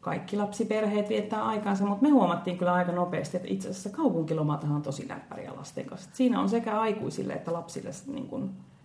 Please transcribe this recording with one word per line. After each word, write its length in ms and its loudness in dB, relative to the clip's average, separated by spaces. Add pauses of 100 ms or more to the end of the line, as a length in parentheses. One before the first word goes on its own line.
kaikki 320 -4
lapsiperheet 720 0
viettää 360 0
aikansa, 420 0
mut 160 2
me 80 8
huomattiin 480 6
kyllä 140 4
aika 200 4
nopeasti, 440 -2
että 140 -4
itse 200 -2
asiassa 200 -6
kaupunkilomatahan 840 0
on 60 -2
tosi 260 -6
läppäriä 480 -12
lasten 300 -10
kanssa. 240 -14
Et 60 -20
siinä 240 4
on 80 4
sekä 320 2
aikuisille 520 -2
että 200 -4
lapsille 400 -6
s-, 140 -14
niin 220 -8
kun 220 -4 (340)